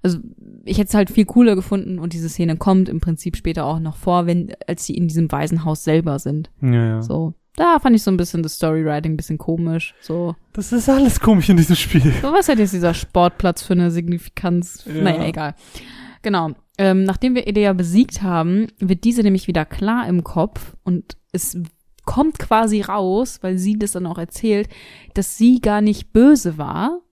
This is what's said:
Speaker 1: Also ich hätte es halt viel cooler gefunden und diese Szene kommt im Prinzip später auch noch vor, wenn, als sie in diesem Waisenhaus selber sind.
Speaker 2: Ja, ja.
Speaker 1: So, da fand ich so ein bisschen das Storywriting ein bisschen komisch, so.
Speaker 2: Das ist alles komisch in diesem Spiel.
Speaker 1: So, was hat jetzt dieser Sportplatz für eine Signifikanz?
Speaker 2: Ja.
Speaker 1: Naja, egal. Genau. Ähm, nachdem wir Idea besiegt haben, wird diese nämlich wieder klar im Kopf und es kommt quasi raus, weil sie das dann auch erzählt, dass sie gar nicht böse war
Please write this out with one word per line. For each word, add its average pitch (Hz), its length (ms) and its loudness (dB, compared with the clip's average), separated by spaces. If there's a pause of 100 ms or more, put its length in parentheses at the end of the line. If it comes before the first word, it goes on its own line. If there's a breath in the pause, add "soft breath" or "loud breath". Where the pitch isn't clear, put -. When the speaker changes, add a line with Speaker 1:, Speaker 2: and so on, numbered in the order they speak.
Speaker 1:
Also 175 160 0 (460)
ich - 140 -4
hätte 202 100 0
es - 60 -2
halt 202 160 4
viel 214 140 4
cooler 233 320 4
gefunden 185 420 -4
und 165 140 -6
diese 165 160 -6
Szene 165 280 -2
kommt 190 320 2
im 160 120 -6
Prinzip 165 360 -4
später 160 280 -4
auch 156 160 -4
noch 156 160 -8
vor, 175 300 0
wenn, 170 260 -2 (140)
als - 180 -8
sie - 100 -8
in 175 140 0
diesem 160 240 0
Waisenhaus 156 520 -2
selber 156 340 0
sind. 151 320 -6 (100)
Speaker 2:
Ja, 127 120 2 (140)
ja. 110 160 -2
Speaker 1:
So, 160 300 -4 (240)
da 339 220 4
fand 240 180 4
ich 214 60 2
so 196 80 0
ein 185 80 2
bisschen 170 240 -4
das 156 140 -8
Storywriting 156 560 -2
ein 156 40 -4
bisschen 156 220 -6
komisch, 165 640 -4
so. 170 340 -6 (160)
Speaker 2:
Das - 200 -8
ist 240 180 0
alles 269 280 4
komisch 208 300 4
in 190 80 6
diesem 165 200 4
Spiel. - 440 4
Speaker 1:
So, 277 120 -2
was 381 160 4
hat 254 100 4
jetzt 196 160 2
dieser 170 180 0
Sportplatz 175 720 0
für - 100 -4
eine 175 180 2
Signifikanz? 175 920 -4
Speaker 2:
Ja. 156 180 -4
Speaker 1:
Naja, 165 240 2
egal. 156 280 -6 (680 loud breath)
Genau. 180 300 -2 (280)
Ähm, 190 260 4
nachdem 247 300 0
wir 247 140 -2
Idea 202 240 2
besiegt 180 500 0
haben, 180 440 0 (120)
wird 185 260 -2
diese 233 180 2
nämlich 190 260 2
wieder 160 160 -2
klar 226 420 -4
im 175 180 0
Kopf - 600 -6
und - 320 -6 (160)
es - 240 -6 (480)
kommt 302 340 -2
quasi 220 440 0
raus, 196 600 -2
weil 185 160 -2
sie 202 200 0
das 208 140 -4
dann 180 140 -6
auch 170 120 -8
erzählt, 202 500 -2 (460 loud breath)
dass 196 240 -4
sie 240 220 6
gar 208 200 0
nicht 208 320 -2
böse 226 460 6
war 233 420 -4 (120)